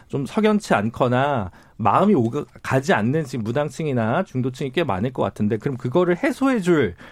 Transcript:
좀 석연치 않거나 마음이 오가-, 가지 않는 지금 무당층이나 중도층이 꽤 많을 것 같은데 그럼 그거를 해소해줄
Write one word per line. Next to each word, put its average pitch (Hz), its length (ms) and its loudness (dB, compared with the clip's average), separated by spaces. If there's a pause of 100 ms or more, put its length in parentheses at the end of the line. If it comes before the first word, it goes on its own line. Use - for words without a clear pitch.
좀 135 180 -4
석연치 214 480 0
않거나 123 800 0 (260)
마음이 147 380 4
오가-, 127 300 0 (180)
가지 135 300 0
않는 135 320 0
지금 123 180 -8
무당층이나 135 800 -2
중도층이 131 480 -4
꽤 175 120 0
많을 117 300 -2
것 - 80 -4
같은데 104 360 -2
그럼 131 200 -4
그거를 175 460 0
해소해줄 180 720 2 (160)